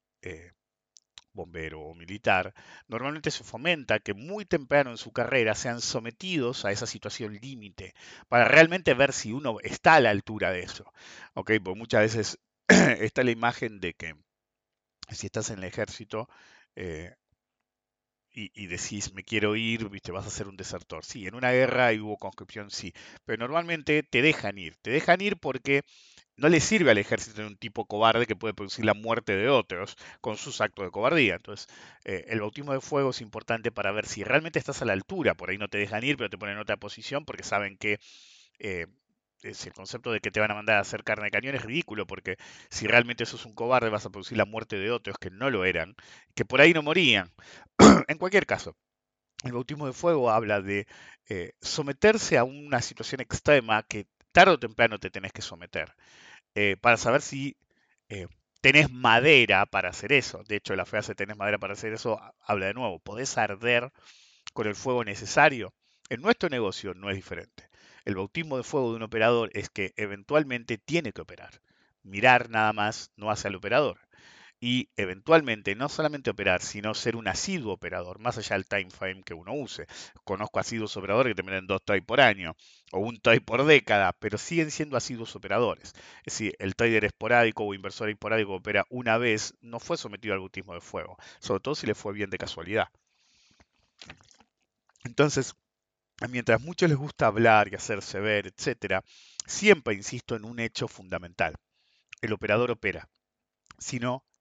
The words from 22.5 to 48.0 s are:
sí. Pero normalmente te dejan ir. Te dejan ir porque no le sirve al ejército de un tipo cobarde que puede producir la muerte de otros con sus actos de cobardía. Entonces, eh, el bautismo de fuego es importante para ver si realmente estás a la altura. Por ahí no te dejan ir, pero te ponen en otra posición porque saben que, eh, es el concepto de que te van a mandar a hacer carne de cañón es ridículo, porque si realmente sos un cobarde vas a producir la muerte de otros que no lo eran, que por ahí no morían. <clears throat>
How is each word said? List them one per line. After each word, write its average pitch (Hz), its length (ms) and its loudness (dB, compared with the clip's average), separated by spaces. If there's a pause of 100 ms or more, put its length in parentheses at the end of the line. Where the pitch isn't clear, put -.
sí. 90 220 -12 (320)
Pero 113 140 -6
normalmente 156 640 -2
te 123 200 0
dejan 107 360 2
ir. 82 240 -14
Te - 80 -6
dejan 165 300 2
ir 196 180 -4
porque 139 440 -2 (540)
no 147 120 4
le 175 120 8
sirve 180 320 4
al 107 60 6
ejército 107 440 -4
de 107 60 -8
un 101 100 -16
tipo 110 280 -8
cobarde 113 400 4
que 110 100 -2
puede 110 180 -6
producir 104 300 -8
la 107 100 4
muerte 110 420 -2
de 104 120 2
otros 101 480 0 (240)
con 107 160 -6
sus - 240 -10
actos 101 260 -2
de 90 60 -10
cobardía. 120 440 2
Entonces, - 300 -16 (380)
eh, 92 240 -8
el 113 120 -4
bautismo 139 340 -8
de 131 60 -4
fuego 139 300 -2
es - 100 -8
importante 113 520 -6
para 101 200 -2
ver 107 140 -4
si 101 180 -8
realmente 156 340 0
estás 135 240 -6
a 127 40 -2
la 104 80 2
altura. 110 400 -2
Por 90 160 -8
ahí 95 80 -6
no 104 100 -6
te 104 100 -4
dejan 107 260 -4
ir, 143 120 0
pero 110 140 -6
te 92 80 -12
ponen 101 180 -8
en 107 60 -10
otra 104 160 -4
posición 120 480 -10
porque 95 180 -12
saben 101 340 -2
que, 104 200 -2 (600)
eh, 90 280 -8 (560)
es 110 240 -14
el - 60 -16
concepto 117 400 -12
de 107 80 -2
que 104 100 -6
te 107 100 -2
van 107 100 2
a 104 40 -6
mandar 107 240 0
a - 20 4
hacer 104 240 -6
carne 107 220 -4
de 101 40 -6
cañón 120 240 -4
es 120 80 -8
ridículo, 107 440 -8
porque 92 300 -10 (340)
si - 160 -6
realmente 117 400 2
sos - 200 -12
un 110 80 -20
cobarde 117 360 2
vas 104 160 -2
a 98 40 -14
producir 98 260 -12
la 104 80 2
muerte 110 340 -8
de 101 120 -4
otros 107 280 -6
que 90 120 -14
no 113 200 -4
lo 98 140 0
eran, 87 300 0 (400)
que - 100 -4
por 131 160 4
ahí 160 120 10
no 160 100 0
morían. 143 500 2 (460)
<clears throat> 196 300 10